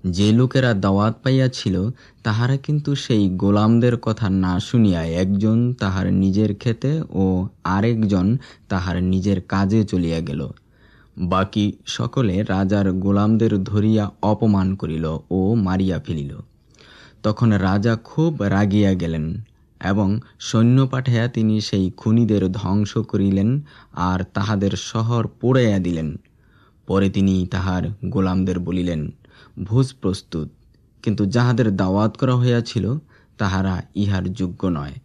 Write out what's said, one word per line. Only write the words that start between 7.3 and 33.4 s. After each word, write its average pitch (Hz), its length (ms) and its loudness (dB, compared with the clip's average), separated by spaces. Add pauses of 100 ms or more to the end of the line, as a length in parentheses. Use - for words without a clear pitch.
আরেকজন 104 720 2 (300)
তাহার 90 340 -2
নিজের 92 380 0
কাজে 98 440 0
চলিয়া 82 360 -2
গেল। 80 280 -6 (720)
বাকি 95 540 0 (140)
সকলে 110 560 -2
রাজার 98 500 0
গোলামদের 101 680 2
ধরিয়া 104 480 0 (120)
অপমান 101 520 2
করিল 80 440 -4 (120)
ও 95 240 0
মারিয়া 95 440 0
ফেলিল। 71 400 -8 (840)
তখন 110 300 2
রাজা 101 440 2
খুব 156 460 -2
রাগিয়া 98 520 2
গেলেন 82 500 -4 (400)
এবং 101 360 0 (180)
সৈন্য 123 480 2
পাঠাইয়া 127 420 -2
তিনি 110 320 0
সেই 95 300 -2
খুনিদের 107 600 2
ধ্বংস 101 460 -2
করিলেন 104 680 0 (280)
আর 92 320 -2 (100)
তাহাদের 101 360 0
শহর 113 560 -2 (140)
পোড়াইয়া 120 380 2
দিলেন। 82 380 -4 (680)
পরে 95 240 2
তিনি 95 360 2
তাহার 92 360 -2 (220)
গোলামদের 92 540 0
বলিলেন, 87 520 -4 (540)
"ভোজ 127 360 0
প্রস্তুত, 90 480 -6 (540)
কিন্তু 104 240 -2
যাহাদের 120 500 2
দাওয়াত 101 400 0
করা 127 200 0
হইয়াছিল, 120 580 0 (440)
তাহারা 95 440 -2 (120)